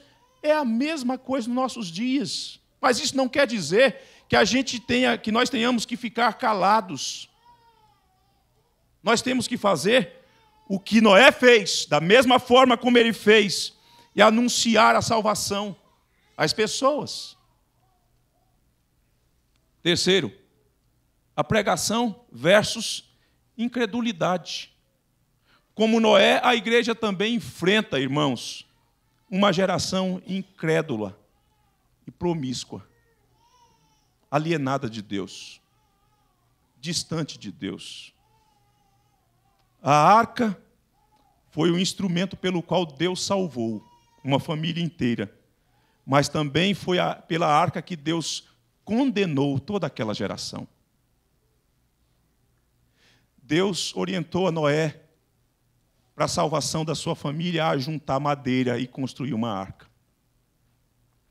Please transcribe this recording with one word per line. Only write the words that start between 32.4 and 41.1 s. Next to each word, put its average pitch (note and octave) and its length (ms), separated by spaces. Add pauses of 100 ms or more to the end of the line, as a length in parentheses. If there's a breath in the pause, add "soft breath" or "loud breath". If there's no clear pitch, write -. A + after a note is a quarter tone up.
alienada C#3 600
de A2 120
Deus, G2 600 (1160)
distante D#3+ 600
de G#2 120
Deus. - 600 (1700)
A C3 120
arca G#3 680 (880)